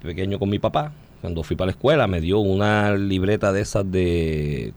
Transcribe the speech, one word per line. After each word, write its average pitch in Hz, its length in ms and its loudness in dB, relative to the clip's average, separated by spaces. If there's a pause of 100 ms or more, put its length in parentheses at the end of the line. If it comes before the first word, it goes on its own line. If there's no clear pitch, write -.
pequeño 95 340 -4
con 101 140 0
mi 104 80 0
papá. 147 340 -2 (280)
Cuando 85 220 -4
fui 85 120 -4
para 90 120 -2
la 92 60 0
escuela, 135 340 2
me 92 120 0
dio 90 200 2
una 104 560 2
libreta 98 580 0
de 101 80 0
esas 101 300 -2
de 80 840 0